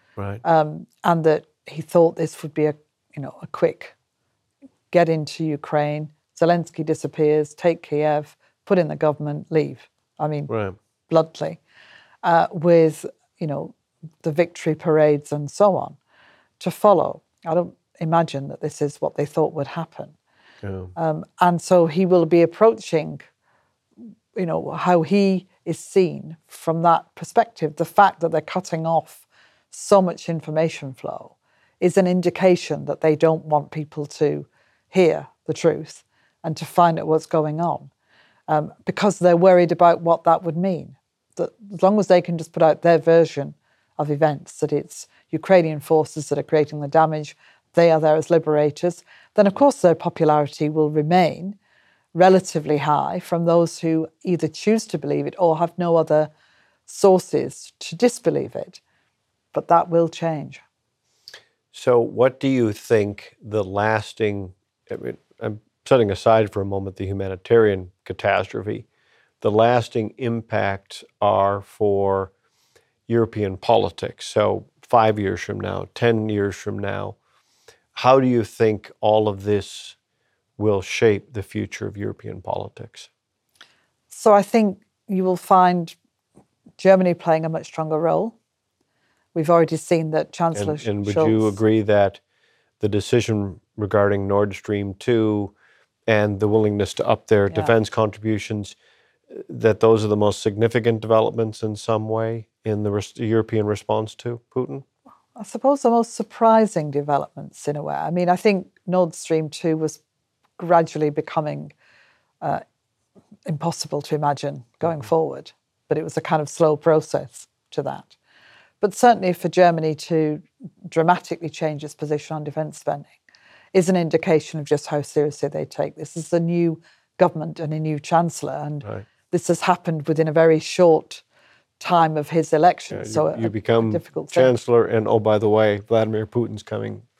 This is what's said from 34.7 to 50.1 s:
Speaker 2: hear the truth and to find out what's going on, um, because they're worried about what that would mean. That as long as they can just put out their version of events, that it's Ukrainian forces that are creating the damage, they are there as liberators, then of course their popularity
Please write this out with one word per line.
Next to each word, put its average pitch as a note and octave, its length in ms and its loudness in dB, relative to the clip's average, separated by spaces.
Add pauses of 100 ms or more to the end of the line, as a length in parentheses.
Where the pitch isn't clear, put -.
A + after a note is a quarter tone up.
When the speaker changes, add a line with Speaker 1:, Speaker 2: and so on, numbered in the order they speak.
Speaker 2:
hear E3+ 400 2 (200)
the D#3+ 60 -4
truth D#3 520 -4 (360)
and D#3 140 -6
to D#3 100 -12
find E3+ 320 2
out D#3 100 -8
what's D#3 180 0
going D3+ 340 -2
on, D3+ 320 -6 (560)
um, D#3 240 -2 (140)
because F#3+ 340 -2
they're F3 160 6 (140)
worried F3+ 220 6
about E3+ 280 4
what E3 240 0
that E3 200 2
would E3 120 -6
mean. E3+ 400 -6 (400)
That - 160 -6 (220)
as F3+ 100 -2
long G#3 160 4
as F#3 80 0
they F3+ 140 6
can E3+ 160 -6
just D#3+ 160 -12
put E3+ 100 2
out D3+ 200 2
their E3+ 140 6 (180)
version D3+ 380 0 (440)
of D3 120 -4
events, D3+ 520 -2
that D3 100 -4
it's - 360 -8 (220)
Ukrainian D#3+ 520 0
forces D#3 480 -2
that C#3+ 100 -2
are C#3+ 120 -8
creating D3+ 280 0
the D3 80 -8 (140)
damage, D#3 340 -2 (380)
they E3+ 180 6
are D#3+ 80 4
there D3+ 160 4
as D#3 140 -2
liberators, D#3 760 0 (300)
then G#3 140 4
of F#3+ 80 0
course C#4 260 4
their E3+ 140 6 (120)
popularity D3+ 640 0